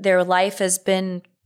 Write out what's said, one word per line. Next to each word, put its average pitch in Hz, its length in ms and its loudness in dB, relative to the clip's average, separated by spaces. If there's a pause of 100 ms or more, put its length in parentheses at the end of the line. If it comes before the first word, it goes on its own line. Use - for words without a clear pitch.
their 185 240 2
life 185 340 0
has 185 200 -2
been 190 440 -2 (240)